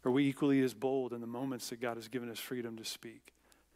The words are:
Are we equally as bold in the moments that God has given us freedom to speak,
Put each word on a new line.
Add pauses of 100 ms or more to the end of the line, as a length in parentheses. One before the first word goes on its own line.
Are
we
equally
as
bold
in
the
moments
that
God
has
given
us
freedom
to
speak, (440)